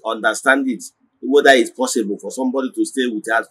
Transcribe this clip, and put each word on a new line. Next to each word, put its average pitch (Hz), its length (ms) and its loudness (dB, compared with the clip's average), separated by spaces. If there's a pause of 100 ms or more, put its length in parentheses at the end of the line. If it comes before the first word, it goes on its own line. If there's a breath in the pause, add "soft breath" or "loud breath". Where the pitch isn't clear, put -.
understand 113 640 0
it, 120 160 -6 (380)
whether 143 280 4
it's 120 200 4
possible 110 480 -4
for - 120 -12
somebody 131 440 -4
to 110 100 -2
stay 127 220 -2
without 110 440 -4